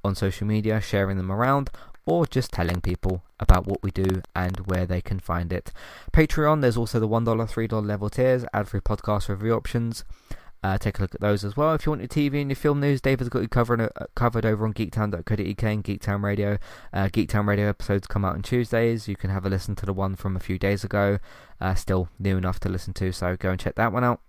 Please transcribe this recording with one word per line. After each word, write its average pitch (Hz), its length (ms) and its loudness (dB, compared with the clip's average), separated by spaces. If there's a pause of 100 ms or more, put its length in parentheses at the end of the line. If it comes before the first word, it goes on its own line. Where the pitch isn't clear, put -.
on 98 120 0
social 98 300 -2
media, 107 360 0
sharing 98 340 0
them 92 160 -4
around, 131 380 2 (360)
or 165 220 2
just - 240 -2
telling 87 300 0
people 90 420 -2 (160)
about 90 260 8
what 98 160 -2
we 98 80 -2
do 95 320 0 (140)
and 92 320 -2
where 90 180 0
they 90 140 0
can - 220 -4
find 85 320 -2
it. - 180 -6 (400)
Patreon, 151 480 6
there's 123 160 4
also 120 240 0
the 110 80 2
one 113 160 2
dollar, 113 240 2
three 113 200 -2
dollar 107 200 -2
level 104 220 -2
tiers, 127 420 2
ad-free 104 300 -2
podcast - 480 0
review 107 240 0
options. 117 500 -2 (600)
Uh, 95 160 0
take - 180 -2
a - 60 -2
look - 100 -4
at - 80 -8
those 104 220 2
as 104 120 -6
well. 156 200 2
If - 100 -4
you 151 60 2
want 117 100 -4
your 120 60 -8
T 147 200 0
V 143 140 0
and 139 80 -4
your 135 60 -2
film 147 240 2
news, 143 200 2
David's 131 300 0
got - 140 0
you 113 40 -2
covered, 117 340 2
uh, 107 80 0 (260)
covered 117 320 2
over 110 180 2
on 107 80 -2
geektown 107 380 -2
dot 85 120 -6
co 110 120 0
dot 104 100 -4
U 101 80 -4
K 107 200 0
and 104 100 -2
Geektown 101 400 -2
Radio. 101 340 0 (340)
Uh, 98 140 0
Geektown 104 420 0
Radio 104 220 2
episodes 101 380 -2
come 98 180 0
out 92 80 0
on 98 80 -6
Tuesdays. 117 680 0
You 101 80 -4
can - 140 -4
have 95 160 -2
a 95 40 0
listen 98 260 -2
to - 100 -8
the 98 80 -2
one 95 220 -2
from 95 200 -4
a 90 40 -2
few 95 180 -4
days 98 260 0
ago. 101 360 2 (420)
Uh, 92 140 0
still 92 420 0
new 95 180 0
enough 92 260 0
to 92 80 -2
listen 92 260 -4
to, 92 160 -2
so 90 240 -2
go 92 160 -2
and 92 80 -2
check - 160 -4
that 113 180 2
one 123 100 2
out. 120 240 2